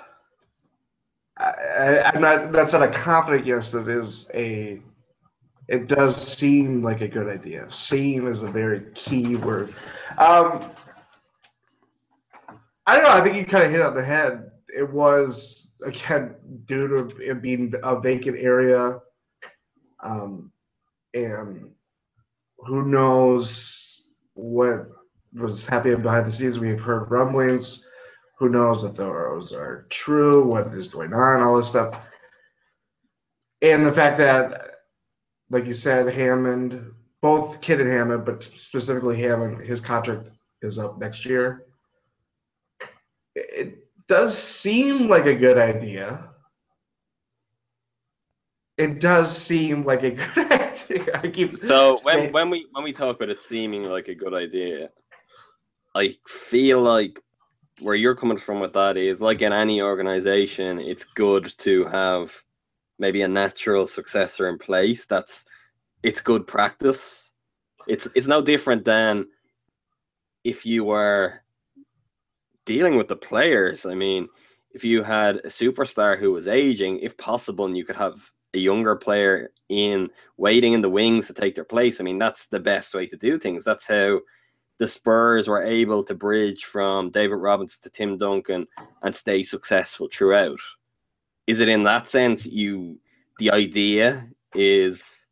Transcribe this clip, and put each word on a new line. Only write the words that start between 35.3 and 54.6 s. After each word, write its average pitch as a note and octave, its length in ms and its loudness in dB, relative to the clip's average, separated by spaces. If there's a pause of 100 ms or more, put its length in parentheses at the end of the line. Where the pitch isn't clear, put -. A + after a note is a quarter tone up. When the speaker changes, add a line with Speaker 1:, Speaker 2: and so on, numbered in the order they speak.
Speaker 1:
like B2 160 0
you A#2+ 80 -6
said, B2+ 400 0
Hammond, B2+ 800 -2 (280)
both - 420 2
Kidd D3+ 200 0
and B2+ 80 0
Hammond, A#2+ 360 0
but A2 180 -6
specifically B2 760 -6
Hammond, A#2 460 -2
his A#2 160 -6
contract A2+ 480 -6 (320)
is G#2+ 160 -8
up G#2 220 -10
next G#2+ 260 -12
year. B2+ 400 -2 (1700)
It - 540 -12 (200)
does G3+ 300 4
seem B3+ 720 0
like E3 180 6
a C#3 80 4
good B2 240 6
idea. A2 720 -2 (2500)
It D3+ 220 -2
does E3+ 360 4
seem D3+ 480 -2
like C3 200 0
a B2+ 80 0
<laughs> B2+ 240 -8
good D#4 160 2
idea. - 720 -2
I E3+ 60 -4
keep F3+ 280 -2
Speaker 2:
So C3+ 460 6
when, D3+ 160 4
Speaker 1:
saying C#3+ 140 -2
Speaker 2:
when E3+ 180 2
we, E3+ 220 -6
when C#3 100 -8
we D3 100 -8
talk C3 220 -4
about G#2 140 -6
it G2+ 120 -8
seeming A2 440 -8
like F#2 240 -6
a F2+ 60 -12
good F#2 200 -8
idea, F2 540 -6 (1080)